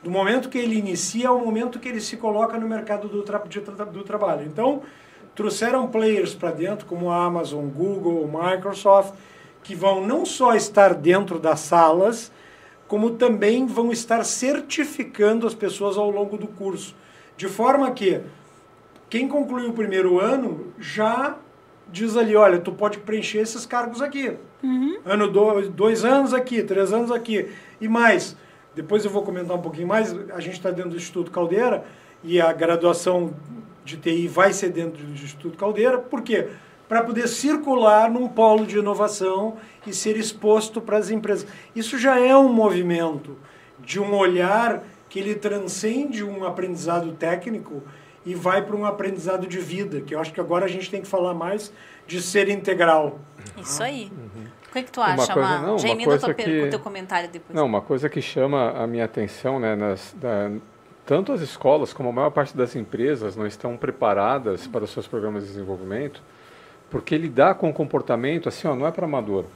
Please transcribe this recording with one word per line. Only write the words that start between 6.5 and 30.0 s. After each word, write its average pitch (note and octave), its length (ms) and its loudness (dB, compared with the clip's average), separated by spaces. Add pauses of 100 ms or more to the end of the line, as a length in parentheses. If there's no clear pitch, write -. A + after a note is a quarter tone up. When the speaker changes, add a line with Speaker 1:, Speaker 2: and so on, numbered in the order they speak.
Speaker 1:
dentro, F#3+ 340 -6
como F3 240 -4
a F3 160 2
Amazon, D3 420 -2
Google, E3+ 600 -2
Microsoft, F#3+ 840 2 (480)
que F#3+ 140 -14
vão F#3+ 300 2
não D4+ 200 0
só A#3+ 300 4
estar G3 380 6
dentro F3 440 2
das D#3 220 2
salas, F3 720 4 (560)
como A3 240 0
também A#3 540 4
vão A#3 260 0
estar A3+ 320 0
certificando A#3 1200 0
as A3+ 80 0
pessoas G3+ 440 -2
ao G#3 120 2
longo G3+ 280 -2
do G#3+ 100 -8
curso. - 480 -8 (400)
De F#3+ 120 -8
forma C4 440 2
que F#3 300 0 (880)
quem B3+ 180 -2
conclui B3 400 -2
o A3+ 60 -4
primeiro F#3+ 460 2
ano A3 600 -2
já A#3+ 560 -2 (560)
diz G#3+ 240 -4
ali, A3 200 4
"Olha, F#3+ 240 8
tu F3 120 -4
pode G#3 280 -2
preencher G#3+ 400 -4
esses A3 260 -4
cargos A#3+ 360 -4
aqui." C#4 360 -4 (260)
Speaker 2:
Uhum. C4+ 400 0
Speaker 1:
Ano G3+ 260 0
do-, G3+ 400 4
dois G#3 360 2
anos C4 280 4
aqui, B3 300 0
três G3 300 0
anos A#3+ 180 0
aqui. A3+ 400 -2 (300)
E A3 60 -4
mais, A3+ 500 4 (380)
depois G3 280 0
eu G3+ 80 -2
vou G3+ 120 0
comentar F3+ 320 -4
um F3 60 -4
pouquinho D#3+ 260 -8
mais, G3+ 280 0 (160)